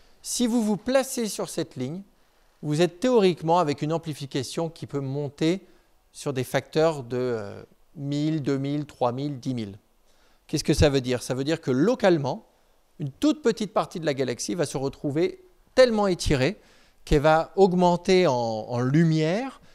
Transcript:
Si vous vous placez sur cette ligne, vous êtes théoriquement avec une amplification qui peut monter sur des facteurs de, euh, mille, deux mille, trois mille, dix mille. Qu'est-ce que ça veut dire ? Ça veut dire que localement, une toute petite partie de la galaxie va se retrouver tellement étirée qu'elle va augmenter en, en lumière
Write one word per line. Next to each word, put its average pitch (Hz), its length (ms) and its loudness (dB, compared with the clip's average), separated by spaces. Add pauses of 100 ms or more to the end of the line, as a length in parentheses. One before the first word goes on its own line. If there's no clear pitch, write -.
(220)
Si - 240 -2
vous 233 160 0
vous 214 140 0
placez 247 520 -2
sur 196 200 -8
cette - 280 -8
ligne, 139 260 -6 (600)
vous 151 180 -2
êtes 170 200 0
théoriquement 185 580 2
avec 147 240 0
une 151 100 -2
amplification 156 760 -6
qui - 180 -12
peut 143 140 -6
monter 147 680 -4 (460)
sur - 200 -8
des 127 120 -4
facteurs 151 600 0
de, 120 120 -8
euh, 110 460 -4 (340)
mille, 147 460 -2
deux 135 160 -2
mille, 143 260 -4
trois 123 280 -4
mille, 139 280 -8
dix 131 140 -6
mille. 107 240 -8 (680)
Qu'est-ce - 180 -4
que 160 100 2
ça 151 160 6
veut 135 100 2
dire ? 123 220 -4
Ça - 120 -6
veut 131 100 -4
dire 156 160 -2
que - 100 -6
localement, 170 760 2 (520)
une 143 140 -8
toute 302 280 0
petite 220 320 -2
partie 180 280 -4
de 156 40 -10
la 151 100 0
galaxie 131 420 -4
va 170 100 0
se - 100 -10
retrouver 143 680 -4 (320)
tellement 220 320 6
étirée 156 520 0 (440)
qu'elle 147 180 2
va 156 340 4
augmenter 180 680 4
en, 135 80 2
en 117 460 -2
lumière 160 800 2 (140)